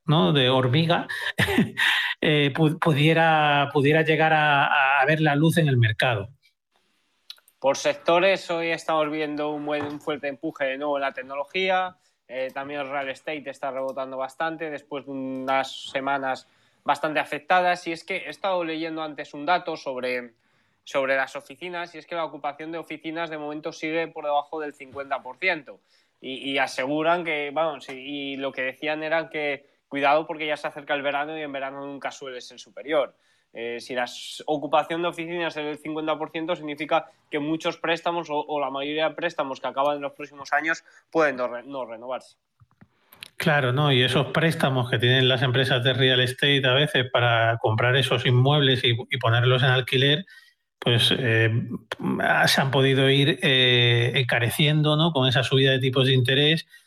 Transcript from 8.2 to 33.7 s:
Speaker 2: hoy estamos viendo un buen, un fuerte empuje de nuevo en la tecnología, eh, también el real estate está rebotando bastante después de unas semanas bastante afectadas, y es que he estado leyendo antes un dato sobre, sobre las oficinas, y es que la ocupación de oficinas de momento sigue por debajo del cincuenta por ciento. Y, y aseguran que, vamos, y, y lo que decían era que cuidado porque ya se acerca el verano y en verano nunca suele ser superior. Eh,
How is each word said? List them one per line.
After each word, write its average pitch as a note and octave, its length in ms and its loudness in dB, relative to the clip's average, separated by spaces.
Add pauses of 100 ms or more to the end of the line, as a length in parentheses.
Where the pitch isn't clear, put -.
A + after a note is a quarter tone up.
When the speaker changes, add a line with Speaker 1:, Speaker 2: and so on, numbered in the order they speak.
Speaker 2:
hoy E3 200 -2
estamos D#3 420 -2
viendo D3+ 400 -4
un D3 140 -8
buen, D3 200 -4
un D3 160 -10
fuerte C#3+ 260 -6
empuje C#3+ 380 -6
de C3+ 140 -4
nuevo C#3+ 180 -2
en C#3 40 -4
la C3+ 100 -2
tecnología, F3+ 840 -4 (320)
eh, C3 240 -6
también C#3 280 -8
el C3+ 100 -8
real C#3 200 -6
estate C#3 420 -10
está C#3 180 -8
rebotando C3 480 -6
bastante D#3 540 -6
después C#3+ 340 -10
de C#3 60 -12
unas C3+ 800 -4
semanas C3+ 560 -4 (360)
bastante D3 360 -2
afectadas, F3+ 680 0
y E3+ 60 -4
es D#3+ 120 -10
que F#3+ 140 -6
he B2+ 120 -12
estado F3+ 340 -2
leyendo D#3+ 400 -6
antes D3+ 320 -12
un D3 100 -10
dato F3 320 -2
sobre, B2+ 540 -6 (520)
sobre C3+ 320 -2
las C3+ 200 -2
oficinas, F3 580 -12
y D#3+ 60 -16
es - 80 -20
que F3 80 -8
la E3 100 -4
ocupación D3 460 -10
de E3 80 -8
oficinas D#3+ 500 -8
de D#3 80 -8
momento D3+ 340 -8
sigue D#3+ 360 -4
por D#3+ 160 -12
debajo D3 360 -2
del D3 140 -8
cincuenta C#3 480 -8
por B2+ 160 -14
ciento. D3 420 -4 (440)
Y, C3 280 -8
y C#3 80 0
aseguran D3+ 640 0
que, D3 280 -4
vamos, D3 380 -4
y, C#3 40 -14
y C#3 440 -10
lo C3+ 140 -6
que C3 100 -6
decían D3+ 400 -4
era D#3 280 -4
que D3 360 -6 (220)
cuidado C#3+ 400 2
porque D#3 180 -8
ya D3+ 100 -2
se D3+ 120 -6
acerca D3 260 -8
el C#3+ 80 -2
verano C#3+ 340 -4
y D#3 60 -8
en D3 100 -8
verano C3+ 320 -8
nunca C#3 280 -10
suele B2+ 300 -14
ser A#2+ 180 -20
superior. C3 560 -2 (380)
Eh, A#2+ 260 -8